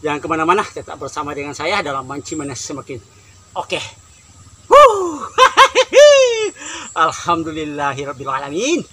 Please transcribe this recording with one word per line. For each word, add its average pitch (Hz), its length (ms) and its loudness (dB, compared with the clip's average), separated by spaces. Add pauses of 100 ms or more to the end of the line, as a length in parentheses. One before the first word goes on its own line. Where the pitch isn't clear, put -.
Jangan 147 240 -6
kemana-mana, 165 400 -2
tetap 156 320 -14
bersama 147 400 -10
dengan 143 160 -10
saya 175 320 -6
dalam 135 240 -8
Mancing 143 320 -12
Manis 139 240 -12
Semakin. 139 320 -14 (640)
Oke. - 160 -8 (960)
Wuh. 392 480 6 (880)
<laughs> 453 960 0
Alhamdulillahirrabbilalamin. 147 1800 -4 (120)